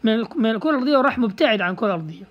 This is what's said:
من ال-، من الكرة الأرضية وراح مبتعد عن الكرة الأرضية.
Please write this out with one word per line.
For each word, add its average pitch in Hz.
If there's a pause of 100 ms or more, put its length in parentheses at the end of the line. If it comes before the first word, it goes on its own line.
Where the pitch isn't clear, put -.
من 220
ال-، 220
من 226
الكرة 220
الأرضية 285
وراح 262
مبتعد 220
عن 180
الكرة 208
الأرضية. 165